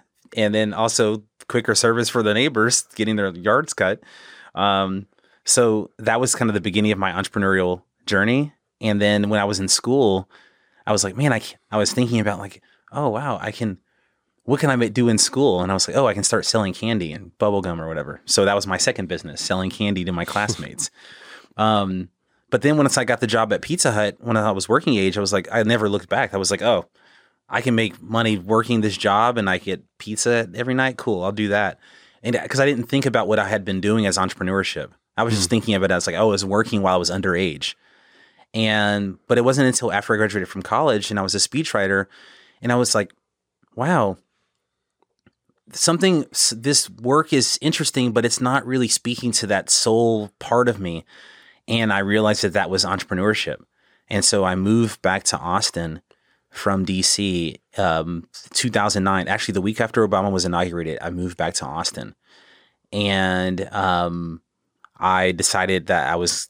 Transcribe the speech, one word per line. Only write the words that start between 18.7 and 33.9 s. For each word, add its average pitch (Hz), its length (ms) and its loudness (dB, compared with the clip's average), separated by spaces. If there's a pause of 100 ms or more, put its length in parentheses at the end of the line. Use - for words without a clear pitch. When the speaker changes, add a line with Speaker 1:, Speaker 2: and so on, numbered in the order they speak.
Speaker 1:
second 95 320 -2
business, 82 320 -10
selling 95 300 -2
candy 98 340 -2
to 92 80 -4
my 87 140 -4
classmates. - 680 -4
<laughs> - 60 -20 (560)
Um, 101 540 0 (400)
but 123 120 0
then 147 140 4
once 143 200 2
I 135 80 2
got 117 160 0
the 127 60 0
job 110 260 2
at 95 100 -2
Pizza 156 280 0
Hut, 107 300 0
when 113 160 0
I 107 160 2
was 95 160 -4
working 135 280 2
age, 98 220 2
I - 20 -2
was 98 120 -2
like, 95 180 0
I 113 140 2
never 110 240 2
looked 101 200 -2
back. 117 240 0
I 101 40 -4
was 95 160 0
like, 90 100 -4
"Oh, 104 240 2 (640)
I 117 140 -4
can 120 120 2
make 113 260 0
money 110 380 0
working 110 420 0
this 104 160 0
job 110 420 2
and 98 120 0
I 92 80 0
get 95 240 -6 (160)
pizza 113 560 -2
every 123 200 -4
night. 131 240 -2
Cool, 92 260 -2
I'll 101 80 -2
do 104 160 -2
that." 101 320 0 (420)
And, 120 140 -2
uh, - 100 -4
'cause 127 140 -2
I 139 60 6
didn't 127 180 0
think 139 220 0
about 113 200 2
what 104 140 2
I 98 80 0
had 101 160 0
been 95 160 -4
doing 104 260 2